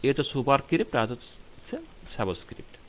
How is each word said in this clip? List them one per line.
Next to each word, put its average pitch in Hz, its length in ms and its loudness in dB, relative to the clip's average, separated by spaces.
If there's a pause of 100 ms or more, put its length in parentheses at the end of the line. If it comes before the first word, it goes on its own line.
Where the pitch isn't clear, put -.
এই 135 60 6
হচ্ছে 139 140 2
সুপারস্ক্রিপ্ট, 139 720 2
আর 113 120 4
হচ্ছে - 680 -10 (400)
সাবস্ক্রিপ্ট। - 560 -6 (160)